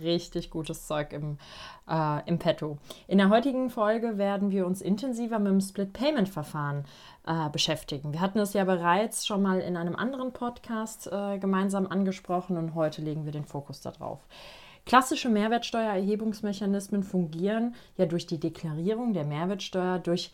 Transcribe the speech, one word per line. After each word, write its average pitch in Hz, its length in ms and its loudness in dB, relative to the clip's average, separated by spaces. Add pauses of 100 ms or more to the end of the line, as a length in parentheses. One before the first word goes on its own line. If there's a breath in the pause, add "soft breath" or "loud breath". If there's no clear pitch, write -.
richtig 170 480 -2
gutes 160 360 -6
Zeug 151 260 -2
im, 147 240 -6 (540 loud breath)
äh, 160 360 0
im 170 120 0
Petto. 156 400 0 (280 loud breath)
In 190 120 4
der 196 100 8
heutigen 254 400 4
Folge 226 480 2
werden 202 340 2
wir 190 160 2
uns 185 140 0
intensiver 226 580 -2
mit 202 140 4
dem 196 80 6
Split-Payment-Verfahren, 190 1300 -2 (400 soft breath)
äh, 165 240 0
beschäftigen. 147 640 -2
Wir 165 80 0
hatten 196 160 2
es 202 160 0
ja 196 100 4
bereits 180 600 2
schon 196 160 2
mal 190 180 4
in 175 160 -2
einem 170 180 -2
anderen 254 380 -2
Podcast, 233 800 -6
äh, 202 240 -2
gemeinsam 196 500 2
angesprochen 190 720 -2
und 165 180 -4
heute 156 280 0
legen 151 240 -4
wir 151 60 -6
den 147 120 -6
Fokus - 380 -10
da 123 80 -8
drauf. 113 300 -10 (640 loud breath)
Klassische 254 420 4
Mehrwertsteuererhebungsmechanismen 208 1700 0
fungieren 190 720 0 (240 loud breath)
ja 185 80 6
durch 165 200 -2
die 160 140 -4
Deklarierung 170 720 -2
der 160 140 0
Mehrwertsteuer 180 720 -2
durch 175 360 0